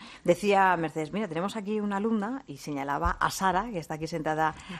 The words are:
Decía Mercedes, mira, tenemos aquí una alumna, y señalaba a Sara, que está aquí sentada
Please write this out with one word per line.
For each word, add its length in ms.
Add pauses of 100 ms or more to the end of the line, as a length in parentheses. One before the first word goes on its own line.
(220)
Decía 560
Mercedes, 340
mira, 160
tenemos 280
aquí 220
una 200
alumna, 480
y 100
señalaba 540
a 200
Sara, 400
que 100
está 140
aquí 120
sentada 480 (260)